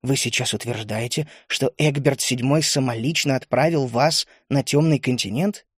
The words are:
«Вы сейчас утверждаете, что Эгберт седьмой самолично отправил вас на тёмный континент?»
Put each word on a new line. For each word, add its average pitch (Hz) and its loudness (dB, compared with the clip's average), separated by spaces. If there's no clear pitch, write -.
«Вы 131 0
сейчас - -2
утверждаете, 113 -4
что - -2
Эгберт 143 0
седьмой 131 0
самолично 131 0
отправил 139 0
вас 127 0
на 139 2
тёмный 151 2
континент?» 127 -2